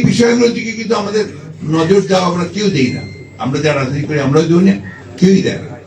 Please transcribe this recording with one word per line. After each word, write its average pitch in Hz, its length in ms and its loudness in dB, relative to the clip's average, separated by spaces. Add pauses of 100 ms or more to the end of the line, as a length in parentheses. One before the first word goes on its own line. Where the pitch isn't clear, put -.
বিষয়গুলোর 233 480 4
দিকে 226 220 -6
কিন্তু 220 240 -2
আমাদের 202 220 -2 (520)
নজর 175 320 4
দেওয়া 185 220 2
আমরা 175 140 -2 (100)
কেউ 208 120 -2 (100)
দেই 123 200 2
না, - 60 -8 (420)
আমরা 135 200 -2
যারা 143 140 2
রাজনীতি 135 300 -4
করি 151 180 -2
আমরাও 156 240 4
দেই 180 180 4
না, 196 60 4 (440)
কেউই 185 280 4
দেয় - 180 -4
না। - 80 -14 (140)